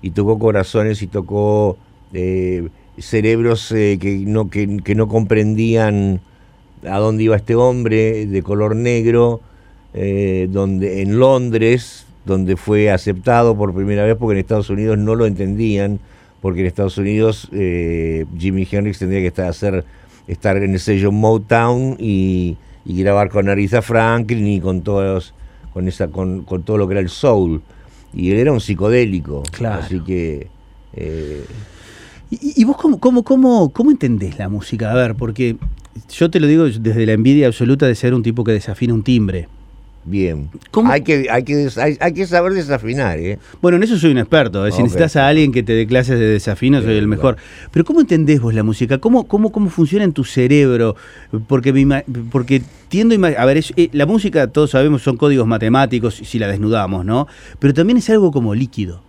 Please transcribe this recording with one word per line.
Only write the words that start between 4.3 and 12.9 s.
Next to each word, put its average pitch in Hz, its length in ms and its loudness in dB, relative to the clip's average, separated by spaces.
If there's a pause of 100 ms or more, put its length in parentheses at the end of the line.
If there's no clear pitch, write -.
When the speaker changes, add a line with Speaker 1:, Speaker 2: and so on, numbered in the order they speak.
Speaker 1:
que, 101 340 -4
que 104 100 -2
no 110 140 0
comprendían 107 1120 0 (680)
a 95 100 -4
dónde 110 260 0
iba 110 120 4
este 107 180 -2
hombre 113 720 2
de 98 160 -2
color 107 340 -2
negro, 117 640 2 (540)
eh, 95 560 -2
donde, 98 520 -2
en 101 160 0
Londres, 123 880 2 (180)
donde 95 320 0
fue 104 340 0